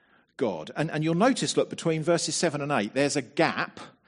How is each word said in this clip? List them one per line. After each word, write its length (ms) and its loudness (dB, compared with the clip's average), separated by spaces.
God. 380 -2
And, 140 -2
and 140 -2
you'll 100 2
notice, 440 2
look, 100 4
between 340 -2
verses 320 0
seven 280 0
and 100 -4
eight, 220 0
there's 220 2
a 60 0
gap, 580 -2